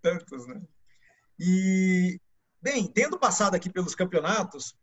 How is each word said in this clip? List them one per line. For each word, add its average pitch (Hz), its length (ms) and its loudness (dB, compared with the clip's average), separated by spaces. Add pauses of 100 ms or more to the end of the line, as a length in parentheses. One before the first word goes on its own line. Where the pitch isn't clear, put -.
tantos, 170 440 -6
né? 127 140 -16 (800)
E, 185 800 2 (400)
bem, 247 260 -2
tendo 311 320 0
passado 196 360 2
aqui 180 160 -2
pelos 180 240 -4
campeonatos 180 880 -2